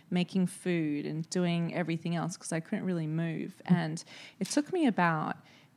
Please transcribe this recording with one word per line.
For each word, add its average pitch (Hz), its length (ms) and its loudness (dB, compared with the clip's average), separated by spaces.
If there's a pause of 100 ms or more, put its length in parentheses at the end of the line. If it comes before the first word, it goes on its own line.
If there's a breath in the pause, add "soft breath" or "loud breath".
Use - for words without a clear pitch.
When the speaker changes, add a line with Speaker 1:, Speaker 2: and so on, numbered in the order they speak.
(120)
Speaker 1:
making 180 360 2
food 151 600 0
and 156 240 -4
doing 170 420 2
everything 165 420 -2
else 165 220 -2
'cause - 160 -10
I 160 60 0
couldn't 190 260 -4
really 170 220 0
move. 160 480 -2 (120)
Speaker 2:
Mm. 180 80 4
Speaker 1:
And 165 280 -2 (360 loud breath)
it 196 100 -4
took 294 220 0
me 349 140 4
about 170 520 4 (400 soft breath)